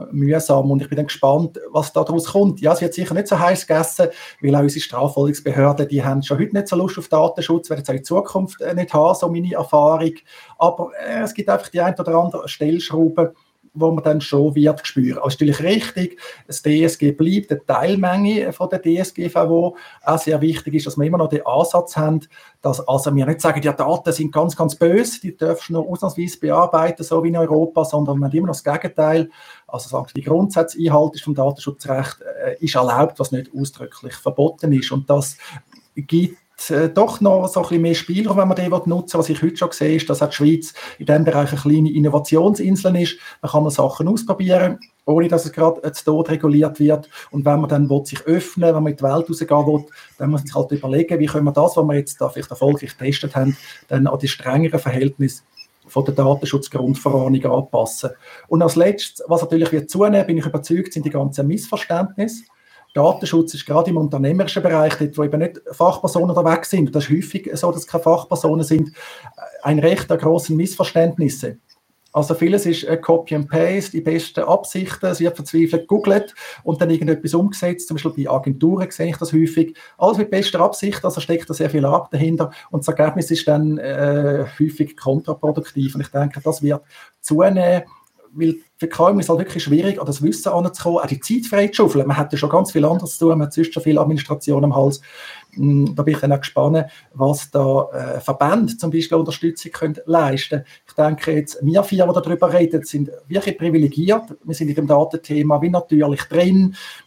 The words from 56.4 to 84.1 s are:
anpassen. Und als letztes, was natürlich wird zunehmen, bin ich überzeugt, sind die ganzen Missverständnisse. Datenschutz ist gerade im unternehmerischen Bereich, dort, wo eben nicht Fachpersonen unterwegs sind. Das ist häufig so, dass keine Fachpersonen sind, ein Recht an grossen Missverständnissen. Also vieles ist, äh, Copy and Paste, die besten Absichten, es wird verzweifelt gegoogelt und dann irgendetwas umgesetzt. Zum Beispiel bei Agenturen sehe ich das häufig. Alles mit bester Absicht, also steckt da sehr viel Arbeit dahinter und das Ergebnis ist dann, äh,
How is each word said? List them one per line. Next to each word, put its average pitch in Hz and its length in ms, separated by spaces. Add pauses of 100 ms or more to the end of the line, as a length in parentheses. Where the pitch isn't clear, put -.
anpassen. 123 640 (360)
Und 170 160
als 165 140
letztes, 202 500
was 170 160
natürlich 165 300
wird 156 180
zunehmen, 202 340
bin 165 140
ich 143 80
überzeugt, 160 460
sind 147 120
die 147 60
ganzen 139 380
Missverständnisse. 196 960 (500)
Datenschutz 160 600
ist 143 120
gerade 170 240
im 170 60
unternehmerischen 156 640
Bereich, 156 320
dort, 151 240
wo 151 60
eben 147 160
nicht 170 200 (120)
Fachpersonen 180 580
unterwegs 165 400
sind. 160 240
Das 147 80
ist 143 80
häufig 180 440
so, 175 180
dass 170 160
keine 170 160
Fachpersonen 165 600
sind, 156 280 (720)
ein 147 160
Recht 170 320
an 165 60
grossen 160 380
Missverständnissen. 165 1040 (520)
Also 151 220
vieles 190 320
ist, 170 180
äh, 160 120
Copy 165 380
and 147 140
Paste, 175 420
die 160 100
besten 160 440
Absichten, 185 640
es 180 120
wird 170 160
verzweifelt 165 540
gegoogelt 202 480 (260)
und 160 180
dann 170 100
irgendetwas 160 440
umgesetzt. 175 540
Zum 160 80
Beispiel 147 300
bei - 40
Agenturen 160 640
sehe 165 160
ich 165 80
das - 160
häufig. 160 440 (220)
Alles 196 200
mit 208 120
bester 196 300
Absicht, 196 440
also 175 160
steckt 165 300
da 156 40
sehr 151 160
viel 143 140
Arbeit 151 300
dahinter 156 380 (180)
und 147 160
das 151 100
Ergebnis 151 360
ist 165 160
dann, 151 300
äh, 143 640 (160)